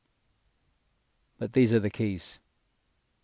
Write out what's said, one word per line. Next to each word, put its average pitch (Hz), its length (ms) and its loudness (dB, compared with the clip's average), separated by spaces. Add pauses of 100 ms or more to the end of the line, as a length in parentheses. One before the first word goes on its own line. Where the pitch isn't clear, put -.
(1400)
but 110 140 -6
these 120 200 4
are 113 60 4
the 101 100 -2
keys. 101 480 -6 (840)